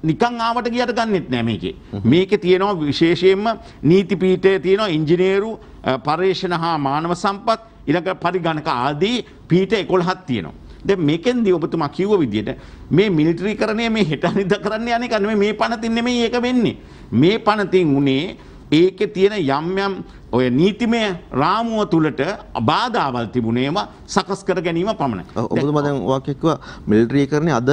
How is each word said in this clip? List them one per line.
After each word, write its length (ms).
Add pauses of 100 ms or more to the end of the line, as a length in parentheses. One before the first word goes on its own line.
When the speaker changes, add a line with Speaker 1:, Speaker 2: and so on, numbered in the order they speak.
Speaker 1:
නිකන් 440
ආවට 240
ගියට 240
ගන්නෙත් 340
නෑ 140
මේකේ. 320 (160)
Speaker 2:
හ්ම්. 180
Speaker 1:
මේකේ 280
තියෙනවා 420
විශේෂයෙන්ම 640 (380)
නීති 320
පීඨයේ 440
තියෙනවා 280
ඉංජිනේරු, 720 (260)
අ, 140
පර්යේෂණ 560
හා 240
මානව 380
සම්පත්, 440 (280)
ඊළඟ 360
පරිගණක 440
ආදී 580 (220)
පීඨ 360
එකොළහක් 420
තියෙනවා. 360 (240)
දැන් 160
මේකෙන්දී 520
ඔබතුමා 360
කිව්ව 300
විදිහට 380 (340)
මේ 180
මිලිටරිකරණය 800
මේ 200
හෙට 160
අනිද්දා 380
කරන්න 240
යන 160
එක 160
නෙමෙයි, 240
මේ 100
පනතින් 440
නෙමෙයි 280
ඒක 160
වෙන්නේ. 360 (340)
මේ 280
පනතින් 580
උනේ 400 (340)
ඒකේ 360
තියෙන 260
යම් 440
යම් 160 (380)
ඔය 180
නීතිමය 500 (320)
රාමුව 580
තුලට 320 (480)
බාධාවල් 640
තිබුණේම 440 (300)
සකස් 360
කර 180
ගැනීම 360
පමණයි. 260 (120)
Speaker 2:
ඔව්, 180
ඔබතුමා 320
දැන් 200
වාක්‍යයක් 340
කිව්වා 200 (280)
මිලිටරිකරණය 640
අද 220